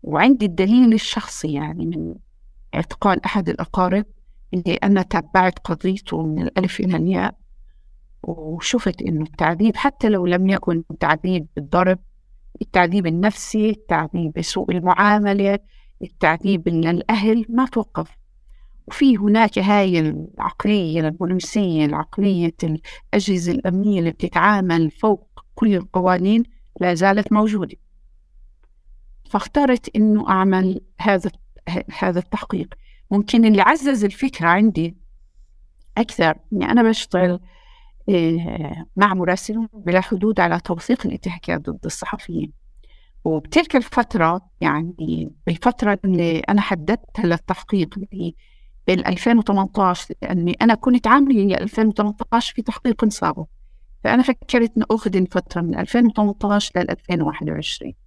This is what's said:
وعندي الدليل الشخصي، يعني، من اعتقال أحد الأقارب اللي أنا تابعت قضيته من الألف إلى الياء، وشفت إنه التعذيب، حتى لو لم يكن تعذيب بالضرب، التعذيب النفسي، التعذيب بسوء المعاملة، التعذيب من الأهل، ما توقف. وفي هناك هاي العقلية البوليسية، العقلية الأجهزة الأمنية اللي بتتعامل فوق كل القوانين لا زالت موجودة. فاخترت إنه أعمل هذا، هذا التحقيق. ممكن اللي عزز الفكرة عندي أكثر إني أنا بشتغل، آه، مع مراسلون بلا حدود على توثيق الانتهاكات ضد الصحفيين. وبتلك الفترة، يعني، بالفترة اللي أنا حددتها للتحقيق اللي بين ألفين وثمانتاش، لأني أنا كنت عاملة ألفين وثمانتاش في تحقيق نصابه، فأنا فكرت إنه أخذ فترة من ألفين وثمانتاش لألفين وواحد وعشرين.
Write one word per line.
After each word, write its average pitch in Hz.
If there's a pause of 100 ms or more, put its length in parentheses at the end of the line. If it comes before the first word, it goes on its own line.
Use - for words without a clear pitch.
وعندي 214
الدليل 214
الشخصي، -
يعني، 156
من 165 (600)
اعتقال -
أحد 185
الأقارب 185 (500)
اللي 175
أنا 196
تابعت 185
قضيته 170
من 160
الألف -
إلى 185
الياء، 180 (880)
وشفت 170
إنه 156
التعذيب، 170
حتى -
لو 185
لم 180
يكن 175 (180)
تعذيب 160 (100)
بالضرب، 180 (640)
التعذيب 180
النفسي، 208
التعذيب 165
بسوء -
المعاملة، 196 (440)
التعذيب 165
من 165
الأهل، 214
ما 240
توقف. 214 (680)
وفي 262
هناك 208
هاي 190
العقلية 160
البوليسية، 175
العقلية 170
الأجهزة 175
الأمنية 196
اللي 165
بتتعامل 175
فوق - (100)
كل 214
القوانين 185 (380)
لا 180
زالت 196
موجودة. 208 (1500)
فاخترت 254
إنه 214
أعمل 190 (200)
هذا، 185 (680)
هذا 180
التحقيق. - (360)
ممكن 208
اللي 208
عزز 269
الفكرة 196
عندي 175 (1000)
أكثر 165 (180)
إني 190
أنا 233
بشتغل، 180 (680)
آه، 165 (100)
مع 190
مراسلون 190
بلا 185
حدود 196
على 170
توثيق -
الانتهاكات 170
ضد -
الصحفيين. 160 (720)
وبتلك 160
الفترة، 190 (200)
يعني، 160 (140)
بالفترة 196
اللي 170
أنا 202
حددتها 196
للتحقيق 170
اللي 185 (520)
بين 185
ألفين 226
وثمانتاش، 196 (100)
لأني 175
أنا 226
كنت 247
عاملة 233
ألفين 220
وثمانتاش 208
في -
تحقيق 233
نصابه، 165 (580)
فأنا 254
فكرت 240
إنه 220
أخذ 196
فترة -
من 165
ألفين 240
وثمانتاش 208
لألفين 170
وواحد 151
وعشرين. 151 (120)